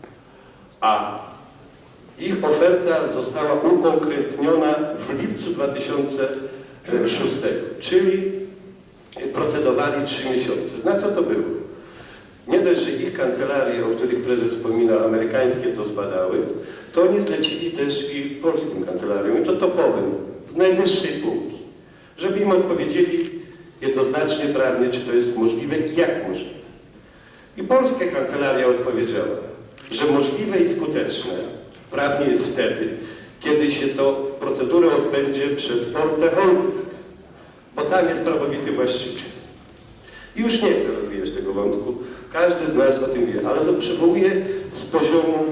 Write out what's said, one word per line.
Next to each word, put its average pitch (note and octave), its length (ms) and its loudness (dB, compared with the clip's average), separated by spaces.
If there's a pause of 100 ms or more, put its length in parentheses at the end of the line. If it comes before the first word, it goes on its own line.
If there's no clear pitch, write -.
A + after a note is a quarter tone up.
(800)
A - 440 0 (920)
ich F#3+ 260 -2
oferta D#3+ 680 4
została D3 400 -2
ukonkretniona D#3 1200 2 (240)
w - 220 -6
lipcu - 300 -4
dwa C#3+ 180 -2
tysiące C#3 600 -2 (800)
szóstego, - 540 -2 (200)
czyli F#3 420 4 (1120)
procedowali D3 760 0
trzy C3 240 -4
miesiące. - 440 -2 (100)
Na G3 160 2
co G3+ 80 0
to F3+ 140 0
było? - 420 -2 (840)
Nie F3+ 120 4
dość, F3 200 4
że - 100 -2
ich C3 220 -4
kancelarie, C3 720 0
o - 20 0
których B2 340 0
prezes A#2+ 300 0
wspominał, A2+ 520 2
amerykańskie A#2 640 2
to A2 160 -4
zbadały, F#2+ 540 -2 (540)
to E3+ 100 4
oni G3+ 180 4
zlecili D#3+ 500 -2
też C#3+ 440 -4
i C#3+ 80 -6
polskim - 640 -4
kancelariom, - 580 -2
i - 40 0
to F#3 60 0
topowym, - 600 2 (380)
z C#3+ 40 -16
najwyższej F3+ 540 2
półki, - 460 -4 (600)
żeby G3 220 -2
im G3+ 120 2
odpowiedzieli F3 800 2 (520)
jednoznacznie C3+ 640 0
prawnie, B2 440 2
czy B2 120 -2
to A#2+ 120 -4
jest A#2+ 240 2
możliwe A#2 420 0
i - 180 -2
jak - 320 0
możliwe. - 260 -8 (1040)
I F#3 60 -8
polska - 420 2
kancelaria C3+ 640 0
odpowiedziała, A2+ 680 0 (540)
że C3 160 0
możliwe F#3 520 2
i E3+ 100 4
skuteczne - 680 -2 (560)
prawnie C#3+ 360 0
jest A#2+ 260 2
wtedy, - 360 0 (520)
kiedy D3 320 2
się C#3+ 140 -2
to C#3 260 2 (280)
procedurę E3 560 2
odbędzie C#3 600 0
przez A#2+ 280 -4
Portę D#3 520 0
Holding, F#3 380 4 (1000)
bo D#3+ 60 -4
tam E3 260 2
jest - 120 -2
prawowity C#3+ 520 -2
właściciel. - 640 -4 (1000)
I A3 60 -2
już A3+ 200 0
nie G#3 80 4
chcę - 300 0
rozwijać - 300 -6
tego F#2+ 220 -4
wątku, G2+ 420 -2 (380)
każdy E3+ 380 2
z D3+ 40 -2
nas C3+ 280 4
o C3 60 0
tym B2 180 0
wie, - 220 -2
ale - 120 2
to - 120 2
przywołuję F#3+ 580 4 (420)
z - 100 -8
poziomu D#3+ 680 2